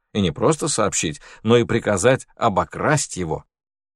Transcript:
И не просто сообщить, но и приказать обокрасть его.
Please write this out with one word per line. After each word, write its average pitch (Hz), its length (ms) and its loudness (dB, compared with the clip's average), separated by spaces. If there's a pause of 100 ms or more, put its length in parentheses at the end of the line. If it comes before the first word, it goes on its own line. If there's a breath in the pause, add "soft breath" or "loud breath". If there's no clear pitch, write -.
(140)
И 107 60 -2
не 87 120 0
просто 151 340 0
сообщить, 92 540 -2 (240 loud breath)
но 117 140 6
и 117 60 2
приказать 110 720 0
обокрасть 107 800 -2
его. 80 280 -6 (520)